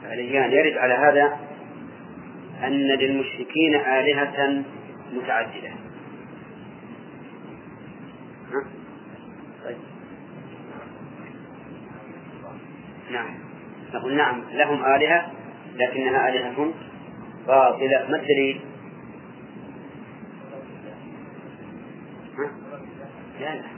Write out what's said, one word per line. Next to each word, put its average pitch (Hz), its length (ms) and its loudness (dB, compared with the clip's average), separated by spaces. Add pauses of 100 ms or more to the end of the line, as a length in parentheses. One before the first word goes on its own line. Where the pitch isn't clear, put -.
عليان 127 480 2
يرد 147 260 8
على 123 160 6
هذا 143 460 8 (1200)
أن 135 100 0
للمشركين 135 1000 4
آلهة 143 880 4 (500)
متعددة. 120 560 -2 (2750)
ها؟ 139 140 -2 (1000)
طيب. 120 120 -6 (3250)
نعم. 117 260 -6 (560)
نقول 127 220 -2
نعم، 143 360 4
لهم 143 340 4
آلهة 147 460 6 (440)
لكنها 131 540 4
آلهة 127 440 0 (720)
باطلة. 131 640 8
ما 151 80 4
الدليل؟ 139 440 4 (3750)
ها؟ 147 140 -4 (880)
لا، 151 160 -6
لا. - 100 -10 (120)